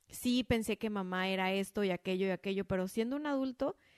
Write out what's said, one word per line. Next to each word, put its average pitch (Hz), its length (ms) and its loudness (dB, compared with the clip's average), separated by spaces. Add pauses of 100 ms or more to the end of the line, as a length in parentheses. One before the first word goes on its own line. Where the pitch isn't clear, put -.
Sí, 247 380 0
pensé 226 320 0
que 220 120 -4
mamá 185 380 -2
era 190 240 2
esto 196 320 0
y 196 80 2
aquello 185 360 0
y - 20 2
aquello. 196 340 -2
Pero 185 240 0
siendo 233 300 -2
un 302 100 -4
adulto 269 480 0 (220)